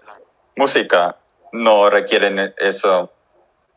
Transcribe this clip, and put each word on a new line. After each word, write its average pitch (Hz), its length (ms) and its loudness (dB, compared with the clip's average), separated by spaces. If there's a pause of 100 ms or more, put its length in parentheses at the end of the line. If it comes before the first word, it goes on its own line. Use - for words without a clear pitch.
(560)
música 95 600 0 (360)
no 107 360 2
requieren 101 680 -2
eso, 95 520 -2 (680)